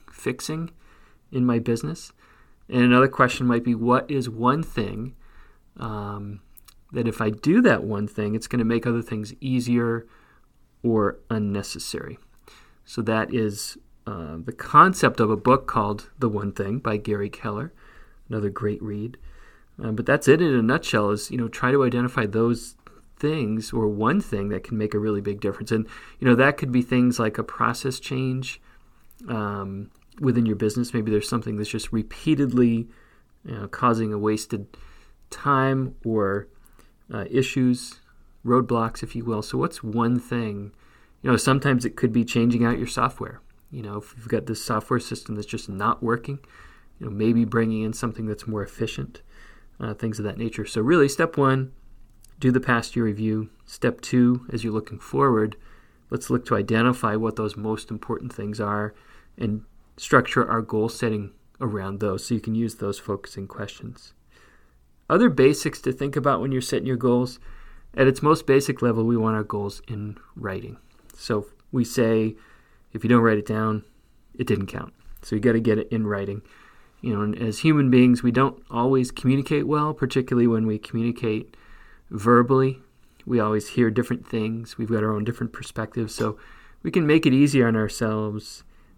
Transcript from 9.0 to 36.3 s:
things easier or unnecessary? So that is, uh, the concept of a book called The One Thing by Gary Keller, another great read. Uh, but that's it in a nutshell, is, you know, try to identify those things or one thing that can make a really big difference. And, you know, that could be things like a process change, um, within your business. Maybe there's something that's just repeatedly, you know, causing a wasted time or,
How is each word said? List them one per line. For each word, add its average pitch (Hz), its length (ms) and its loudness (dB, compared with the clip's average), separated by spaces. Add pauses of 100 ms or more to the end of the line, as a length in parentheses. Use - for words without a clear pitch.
things 110 380 -8
easier 120 640 0 (760)
or 110 360 2 (120)
unnecessary? 101 880 -4 (640)
So - 180 -8
that 110 320 0
is, 107 420 -4 (300)
uh, 82 380 -10
the - 80 -10
concept 151 680 6
of 110 100 4
a 107 60 2
book 123 300 4
called 104 520 -2
The 123 100 2
One 101 240 -4
Thing 104 260 -4
by 110 180 -2
Gary 104 320 -2
Keller, 110 440 -8 (560)
another 104 220 -2
great 104 320 -4
read. 107 360 -8 (640)
Uh, 113 120 -4
but 110 140 -4
that's 147 200 2
it 156 140 8
in 156 140 4
a 120 80 4
nutshell, 110 480 2
is, 104 200 -4
you 127 60 -6
know, 117 120 -2
try 123 220 -2
to 139 140 4
identify 123 420 0
those 117 500 0 (420)
things 113 540 -2
or 113 140 0
one 110 340 2
thing 101 280 -4
that 95 160 -4
can 110 140 -6
make 107 160 -2
a 104 40 2
really 104 220 0
big 101 200 -6
difference. 101 300 -4
And, 110 160 0 (320)
you 131 80 0
know, 123 100 8
that 139 200 4
could 127 160 -4
be 123 100 4
things 123 360 2
like 110 180 0
a 110 80 -4
process 120 560 -2
change, 131 600 -6 (680)
um, 101 640 -6 (280)
within 123 280 2
your 104 100 0
business. 110 360 -2
Maybe 110 180 -2
there's 104 180 2
something 110 280 -4
that's 104 120 -4
just - 240 -6
repeatedly, 120 960 2 (560)
you 131 100 -12
know, 101 140 -10
causing 113 440 0
a 104 60 -2
wasted 107 480 -2 (600)
time 135 680 0 (100)
or, 101 440 0 (640)